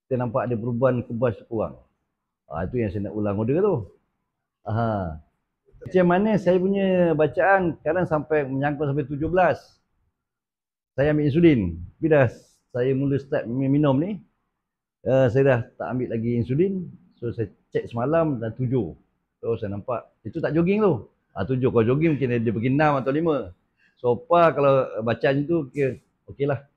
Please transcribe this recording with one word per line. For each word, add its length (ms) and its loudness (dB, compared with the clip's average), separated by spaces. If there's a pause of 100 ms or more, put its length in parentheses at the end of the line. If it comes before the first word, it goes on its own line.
Kita 160 -4
nampak 320 -4
ada 80 -2
perubahan 480 0
kebas 320 -2
tu 80 -20
kurang. 320 -6 (720)
Ah, 160 -6
itu 160 -4
yang 80 0
saya 160 -6
nak 80 -10
ulang 240 -2
order 240 0
tu. 140 2 (920)
Aha. 560 -4 (560)
Macam 320 2
mana 320 2
saya 160 4
punya 560 2
bacaan, 640 2
sekarang 320 -2
sampai 400 0
menyangkut 400 -2
sampai 160 -2
tujuh 240 -6
belas. 480 0 (1200)
Saya 160 2
ambil 160 2
insulin. 480 4
Tapi 320 -8
dah 160 6 (480)
saya 240 0
mula 240 0
start 240 -4
mi-, 240 -2
minum 240 4
ni, 240 -2 (880)
eh, 240 4
saya 160 2
dah 140 4 (180)
tak 160 -8
ambil 240 -4
lagi 160 -2
insulin. 560 -2 (320)
So, 80 -6
saya 240 -6 (160)
cek 240 -6
semalam 480 -2
dan 160 -8
tujuh. 400 -4 (400)
So, 160 -4
saya 240 -6
nampak, 320 -8 (160)
itu 160 -8
tak 160 -2
jogging 240 2
tu. 320 0 (240)
Ah, 80 -4
tujuh. 240 0
Kalau 160 4
jogging 320 2
mungkin 160 -2
dia, 80 -2
dia 80 0
pergi 240 0
enam 240 2
atau 160 -2
lima. 400 -2 (480)
So 240 0
far, 320 4
kalau 320 4 (160)
bacaan 400 0
tu, 240 -2
okey, 320 -4 (320)
okey 160 -2
lah. 160 -4 (120)